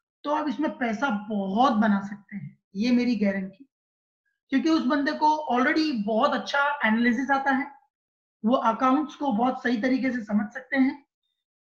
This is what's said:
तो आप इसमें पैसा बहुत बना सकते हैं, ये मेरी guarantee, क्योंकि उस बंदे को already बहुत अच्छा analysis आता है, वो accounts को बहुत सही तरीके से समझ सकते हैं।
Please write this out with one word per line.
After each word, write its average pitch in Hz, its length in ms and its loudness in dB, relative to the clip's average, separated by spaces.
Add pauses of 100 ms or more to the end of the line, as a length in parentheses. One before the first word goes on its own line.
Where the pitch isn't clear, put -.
(240)
तो 294 100 -2
आप 302 140 -2
इसमें 285 300 -2
पैसा 240 320 -2
बहुत 208 640 0
बना 214 280 2
सकते - 360 -12
हैं, - 220 -14 (160)
ये 226 160 0
मेरी 240 260 2
guarantee, 196 520 -4 (800)
क्योंकि 277 220 0
उस 320 140 2
बंदे 294 280 0
को 311 400 2
already 302 400 2 (140)
बहुत 226 240 2
अच्छा 285 540 -2
analysis 240 460 2
आता 277 200 0
है, 269 220 -2 (720)
वो 247 120 4
accounts 262 580 2
को 285 180 -4
बहुत 240 300 0
सही 240 200 -2
तरीके 262 280 0
से 233 140 -6
समझ 208 280 -2
सकते - 240 -8
हैं। 262 300 0 (720)